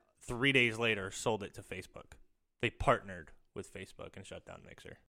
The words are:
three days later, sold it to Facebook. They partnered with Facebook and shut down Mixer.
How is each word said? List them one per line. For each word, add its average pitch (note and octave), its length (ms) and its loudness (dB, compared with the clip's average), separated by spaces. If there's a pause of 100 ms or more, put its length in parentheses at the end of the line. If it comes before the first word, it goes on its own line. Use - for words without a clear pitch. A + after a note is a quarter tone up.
(200)
three B2+ 320 2
days A#2+ 260 6
later, G#2 320 2
sold G#2+ 320 0
it - 120 -10
to - 80 -14
Facebook. - 540 -12 (440)
They A#2 100 2
partnered G2 600 0 (240)
with - 180 -10
Facebook - 440 -12
and G2 100 -14
shut F2 180 -14
down - 220 -16
Mixer. - 320 -16 (140)